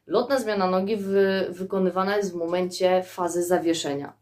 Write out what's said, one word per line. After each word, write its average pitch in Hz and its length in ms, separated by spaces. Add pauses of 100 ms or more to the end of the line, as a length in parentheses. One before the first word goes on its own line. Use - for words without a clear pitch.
lotna 247 320
zmiana 208 280
nogi 190 300
wy-, 196 540
wykonywana 190 640
jest 196 160
w 175 40
momencie 180 680
fazy 175 400
zawieszenia. 160 800